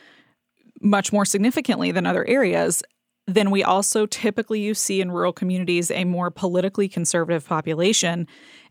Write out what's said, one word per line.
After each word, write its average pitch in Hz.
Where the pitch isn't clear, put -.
much 202
more 202
significantly 202
than 175
other 180
areas. 170
Then 196
we 196
also 202
typically, 214
you 208
see 190
in 180
rural 175
communities 175
a -
more 180
politically 190
conservative 170
population. 170